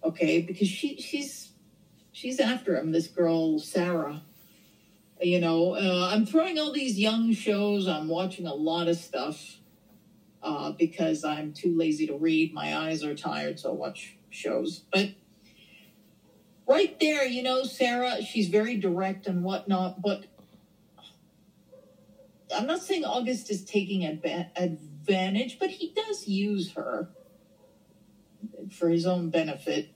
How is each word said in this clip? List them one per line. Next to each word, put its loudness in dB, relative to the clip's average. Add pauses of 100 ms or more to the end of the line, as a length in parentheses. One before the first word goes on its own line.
Okay? 2
Because 0
she, -4
she's, -8 (580)
she's -6
after 2
him, -2
this 2
girl, 2
Sarah. -2 (1000)
You 4
know, 4
uh, 2
I'm 4
throwing 2
all -2
these -2
young 2
shows. 2
I'm -2
watching -4
a -6
lot 0
of 2
stuff, -8 (840)
uh, -4
because 0
I'm -4
too 0
lazy 2
to -4
read. 2
My -4
eyes -2
are -2
tired, -4
so -4
I -4
watch -8 (140)
shows. -4 (100)
But 2 (1600)
right 4
there, 4
you -2
know, 2
Sarah, 0
she's 0
very 2
direct -2
and 0
whatnot, -2
but -2 (2250)
I'm 0
not 0
saying -2
August -2
is -4
taking 0
adva-, -4
advantage, 0
but 0
he -8
does -4
use 0
her -6 (1600)
for 0
his 4
own 2
benefit -2